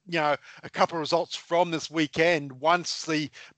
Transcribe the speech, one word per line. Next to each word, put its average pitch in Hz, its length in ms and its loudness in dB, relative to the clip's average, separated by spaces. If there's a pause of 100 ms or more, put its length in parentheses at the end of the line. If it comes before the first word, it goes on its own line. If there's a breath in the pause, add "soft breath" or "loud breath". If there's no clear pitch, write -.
you 170 120 -2
know, 147 160 2 (280 loud breath)
a - 60 -14
couple 175 280 0
of 160 40 -2
results 165 340 -2
from 170 360 0
this 156 200 -6
weekend. 156 600 0
Once 156 520 0
the 156 240 -2 (280 loud breath)